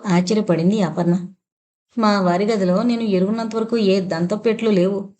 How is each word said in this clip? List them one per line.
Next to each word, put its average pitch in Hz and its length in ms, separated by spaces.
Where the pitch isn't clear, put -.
ఆశ్చర్యపడింది 180 760
అపర్ణ. 175 440
"మా 208 240
వారి 180 240
గదిలో 196 380
నేను 233 180
ఎరుగున్నంత 214 540
వరకు 226 220
ఏ 196 240
దంతపెట్లు 208 680
లేవు. 190 400